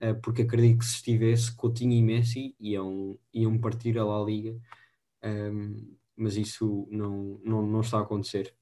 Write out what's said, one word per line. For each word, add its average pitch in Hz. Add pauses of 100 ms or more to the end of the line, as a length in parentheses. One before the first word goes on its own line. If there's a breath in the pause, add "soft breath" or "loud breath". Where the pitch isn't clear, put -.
eh, 113
porque 117
acredito 117
que -
se -
estivesse, 117
Coutinho 120
e 117
Messi 117
iam, 98 (140)
iam 113
partir 117
a 110
La 104
Liga, 107 (680 loud breath)
ehm, 104 (420)
mas 107
isso 104
não, 101
não, 110
não 107
está 113
a 107
acontecer. 101